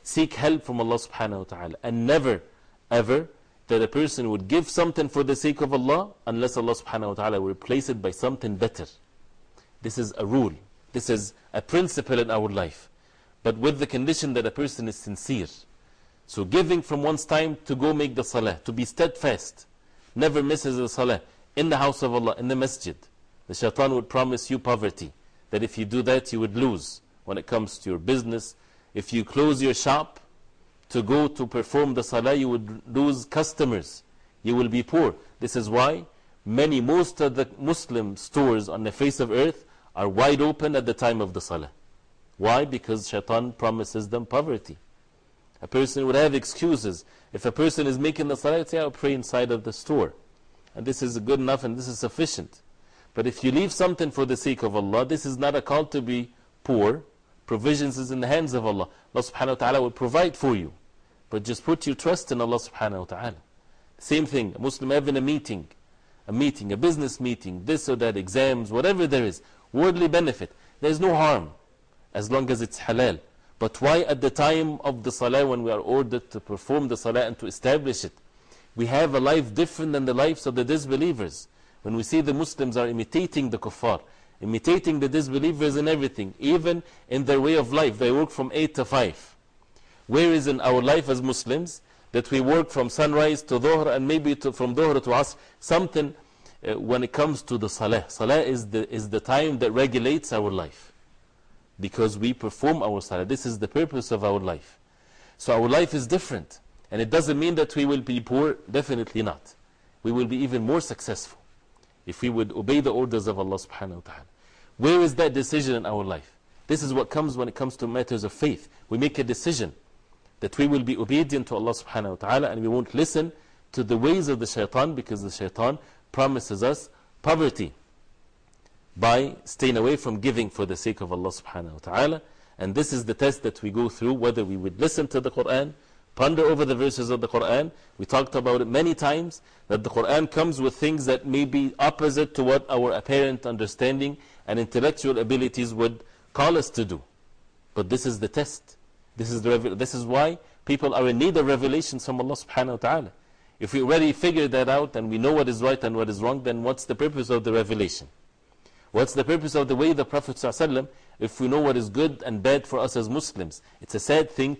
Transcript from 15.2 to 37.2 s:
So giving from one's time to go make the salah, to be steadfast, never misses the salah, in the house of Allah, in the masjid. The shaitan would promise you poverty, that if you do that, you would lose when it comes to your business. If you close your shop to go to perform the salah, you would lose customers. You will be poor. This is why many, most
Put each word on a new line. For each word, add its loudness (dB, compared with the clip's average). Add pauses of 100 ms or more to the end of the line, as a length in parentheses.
So -6
giving 2
from -4
one's -2
time 0
to -4
go 2
make -2
the -2
salah, -2
to -6
be -4
steadfast, -2 (480)
never 2
misses 0
the 0
salah, 0 (340)
in 2
the 4
house 0
of 0
Allah, 2
in -4
the 0
masjid. -4 (520)
The -10
shaitan 0
would -2
promise -2
you 0
poverty, -2 (400)
that -2
if -4
you -4
do 0
that, 2
you -2
would -2
lose -2 (240)
when -6
it -8
comes -2
to -8
your -2
business. -2 (380)
If -6
you 0
close 2
your 2
shop -2 (680)
to 0
go 2
to -6
perform 0
the 0
salah, 0
you 2
would -4
lose 0
customers. -2 (400)
You 0
will 2
be 2
poor. 2 (260)
This -6
is -2
why 2 (400)
many, 2
most 2